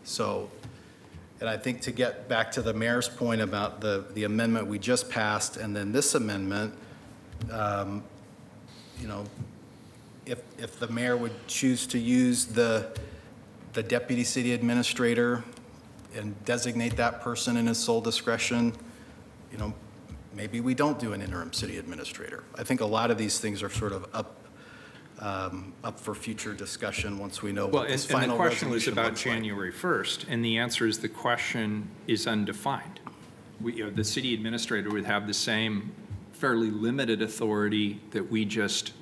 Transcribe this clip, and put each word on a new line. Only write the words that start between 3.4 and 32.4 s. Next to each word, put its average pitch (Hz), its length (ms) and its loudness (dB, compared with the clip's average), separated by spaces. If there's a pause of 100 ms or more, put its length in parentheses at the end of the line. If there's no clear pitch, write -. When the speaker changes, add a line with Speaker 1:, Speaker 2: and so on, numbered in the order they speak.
Speaker 1:
about 104 400 0
the, 101 320 0
the 107 120 0
amendment 113 420 2
we 104 100 -2
just 120 320 2
passed 107 480 0
and 104 180 -2
then 101 160 0
this 139 220 4
amendment, 104 640 0 (760)
um, 101 520 0 (1000)
you 120 60 -6
know, 101 180 -6 (1000)
if, 120 160 -6 (160)
if - 200 -8
the 117 80 -2
mayor 120 300 2
would 117 300 -2
choose 127 400 2
to 127 100 0
use 123 480 6
the, 113 500 2 (800)
the 117 80 0
deputy 120 420 2
city 123 300 2
administrator 120 920 4 (720)
and 104 200 -6 (100)
designate 117 520 2
that 117 240 2
person 120 360 0
in 117 80 4
his 113 140 4
sole 113 220 4
discretion, 117 720 2 (800)
you - 60 -12
know, 107 160 -4 (640)
maybe 107 260 -4
we 127 140 2
don't 147 240 2
do 110 140 -2
an 101 100 -4
interim 87 280 -4
city - 280 -4
administrator. - 640 -10 (120)
I - 80 -8
think 127 180 2
a 110 40 4
lot 110 240 4
of 113 80 6
these 107 220 0
things 101 240 -2
are 98 60 -4
sort 104 240 -2
of 92 200 -6
up, - 220 -6 (800)
um, 95 560 -6 (100)
up 110 160 -8
for 107 140 -6
future 107 400 -6
discussion 101 640 -4
once 98 240 -6
we 104 100 -2
know 101 140 0
Speaker 2:
Well, 135 160 4
Speaker 1:
what 117 80 -2
this 135 160 0
Speaker 2:
and, - 60 -2
and 131 100 6
Speaker 1:
final 240 160 2
Speaker 2:
the 127 60 6
question 120 260 4
was 117 160 2
Speaker 1:
resolution 123 80 2
Speaker 2:
about 113 200 4
Speaker 1:
looks 113 120 -4
like. 120 100 2
Speaker 2:
January 101 360 -2
first, - 580 0
and 117 160 2
the 113 140 4
answer 120 260 2
is 107 140 4
the 104 100 -2
question 110 800 0 (160)
is 110 220 2
undefined. 110 720 -2 (600)